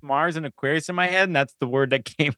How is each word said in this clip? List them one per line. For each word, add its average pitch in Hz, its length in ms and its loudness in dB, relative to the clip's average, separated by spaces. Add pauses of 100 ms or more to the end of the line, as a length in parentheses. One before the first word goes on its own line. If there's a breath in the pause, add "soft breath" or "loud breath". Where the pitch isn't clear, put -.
Mars, 151 340 0
and 160 100 -6
Aquarius 147 420 -2
in 180 60 -6
my 180 140 0
head, 190 200 2
and 170 80 0
that's 139 240 0
the 135 60 -2
word 131 240 2
that 131 140 2
<laughs> - 140 -16
came 147 200 2